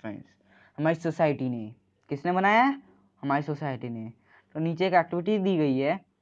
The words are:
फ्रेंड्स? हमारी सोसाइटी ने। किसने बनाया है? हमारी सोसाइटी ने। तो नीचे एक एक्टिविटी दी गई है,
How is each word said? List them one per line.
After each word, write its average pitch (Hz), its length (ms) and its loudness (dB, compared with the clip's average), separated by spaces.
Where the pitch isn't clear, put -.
फ्रेंड्स? - 360 -12
हमारी 156 160 2
सोसाइटी 156 540 0
ने। 117 260 -8
किसने 156 240 -4
बनाया 202 320 4
है? 277 180 -2
हमारी 139 200 0
सोसाइटी 139 460 -6
ने। 117 240 -10
तो 156 80 -6
नीचे 165 260 0
एक 180 80 0
एक्टिविटी 175 440 2
दी 190 180 2
गई 143 220 2
है, 143 160 0